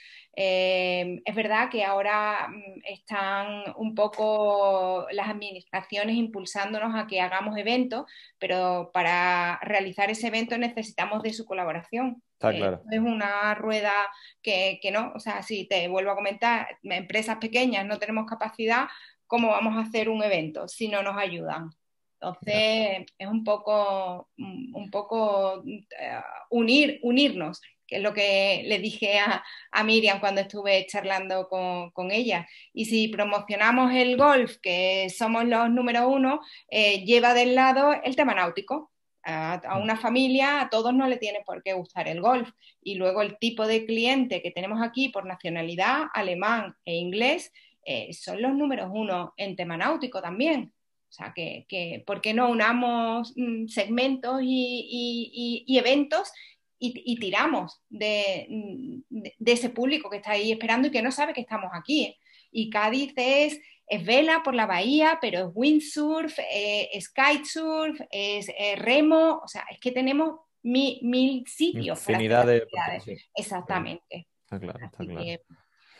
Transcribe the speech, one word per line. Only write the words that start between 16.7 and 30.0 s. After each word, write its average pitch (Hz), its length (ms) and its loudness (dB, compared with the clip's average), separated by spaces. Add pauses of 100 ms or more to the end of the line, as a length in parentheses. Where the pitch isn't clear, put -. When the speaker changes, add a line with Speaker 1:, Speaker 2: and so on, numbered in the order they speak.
Speaker 1:
empresas 214 540 -4
pequeñas 220 460 0
no 208 140 -4
tenemos 220 280 -4
capacidad, 226 600 -2 (400)
¿cómo 233 220 2
vamos 220 280 2
a 226 40 0
hacer 220 280 -2
un 220 140 0
evento 165 460 -2
si - 180 -8
no 202 160 0
nos 196 140 -4
ayudan? 165 540 -6 (500)
Entonces, 185 340 -6
Speaker 2:
Ya. 214 500 2 (140)
Speaker 1:
es 190 100 -10
un 220 140 -2
poco, 202 840 0 (100)
un, 190 340 -12
un 202 180 -12
poco, 202 760 0
eh, 156 540 -10 (300)
unir, 247 520 4
unirnos, 233 580 2 (260)
que - 100 -6
es 202 60 -4
lo 208 100 -2
que 196 540 2
le 208 140 0
dije 208 380 -2
a, 202 240 0 (300)
a 214 100 2
Miriam 220 380 4